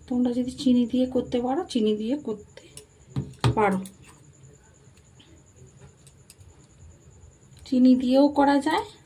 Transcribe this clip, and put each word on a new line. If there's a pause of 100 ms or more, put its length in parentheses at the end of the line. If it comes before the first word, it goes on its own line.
তোমরা
যদি
চিনি
দিয়ে
করতে
পারো, (120)
চিনি
দিয়ে (100)
করতে (920)
পারো। (3750)
চিনি
দিয়েও (120)
করা (100)
যায় (220)